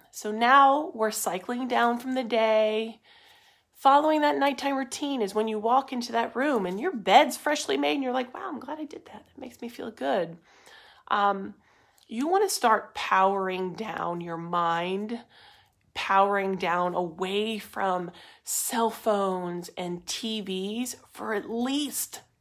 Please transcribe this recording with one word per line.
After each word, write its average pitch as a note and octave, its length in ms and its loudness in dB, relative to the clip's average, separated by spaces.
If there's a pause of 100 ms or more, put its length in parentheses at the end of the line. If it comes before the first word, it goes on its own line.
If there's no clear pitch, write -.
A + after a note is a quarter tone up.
(120)
So G#3+ 200 -8
now C#4 640 6
we're A3 180 0
cycling B3 560 -4
down A#3+ 320 2
from C4 140 -6
the B3+ 100 -2
day. A3 760 0 (720)
Following D4+ 480 4
that D4 160 4
nighttime C#4 400 0
routine C4+ 440 -4
is G3 140 -2
when A3 140 0
you G#3+ 100 -2
walk C4 320 2
into A#3+ 220 -6
that A#3 220 -2
room B3+ 300 0
and F#3 140 -4
your E4 160 -2
bed's A3 400 8
freshly D4 400 -2
made C#4+ 200 2
and C#4 80 -2
you're B3 100 -2
like, B3 200 -4
"Wow, - 140 -10
I'm C#4 120 -8
glad D4 200 -10
I D#4 60 -10
did - 220 -14
that. - 180 -20
That - 120 -20
makes B3+ 240 -16
me A#3+ 60 -8
feel A#3 240 -12
good." G3 460 -2 (720)
Um, G3+ 460 0 (520)
you B3 200 -2
wanna F#4+ 200 4
start - 480 2
powering F#3+ 760 0
down F3 480 -6
your E3+ 160 -8
mind, F3 840 -2 (720)
powering G3 640 2
down F3+ 400 0
away F#3+ 640 -4
from F3+ 520 -4 (340)
cell A#3 440 0
phones F#3 880 -2
and F3 300 -6
T A3 320 -6
Vs G3 560 -6 (160)
for A3 220 -8
at - 160 -4
least C4 720 -4 (200)